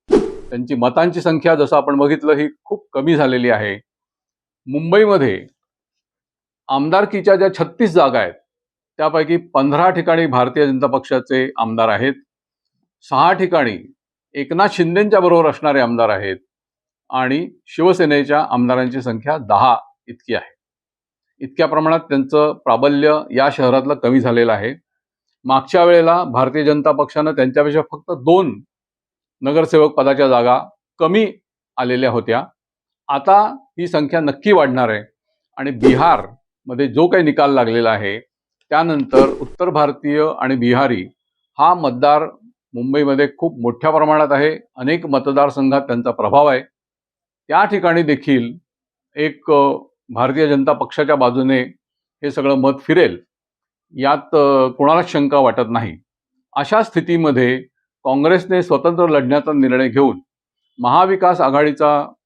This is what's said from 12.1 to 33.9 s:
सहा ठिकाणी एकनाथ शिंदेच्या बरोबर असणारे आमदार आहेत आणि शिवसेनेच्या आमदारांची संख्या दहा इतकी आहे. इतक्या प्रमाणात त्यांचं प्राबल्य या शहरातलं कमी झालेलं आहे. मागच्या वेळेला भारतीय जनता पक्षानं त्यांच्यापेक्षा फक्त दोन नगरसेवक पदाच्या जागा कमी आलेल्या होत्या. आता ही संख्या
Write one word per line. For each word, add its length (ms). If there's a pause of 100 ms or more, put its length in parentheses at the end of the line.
सहा 240
ठिकाणी 600 (400)
एकनाथ 380
शिंदेच्या 480
बरोबर 300
असणारे 300
आमदार 300
आहेत 280 (720)
आणि 400 (160)
शिवसेनेच्या 840
आमदारांची 520
संख्या 360
दहा 400 (300)
इतकी 280
आहे. 200 (920)
इतक्या 200
प्रमाणात 340
त्यांचं 540
प्राबल्य 680 (100)
या 200
शहरातलं 420
कमी 280
झालेलं 320
आहे. 220 (680)
मागच्या 420
वेळेला 380
भारतीय 400
जनता 280
पक्षानं 400
त्यांच्यापेक्षा 500 (100)
फक्त 200
दोन 500 (800)
नगरसेवक 520
पदाच्या 340
जागा 320 (400)
कमी 340 (440)
आलेल्या 340
होत्या. 340 (600)
आता 480 (240)
ही 80
संख्या 320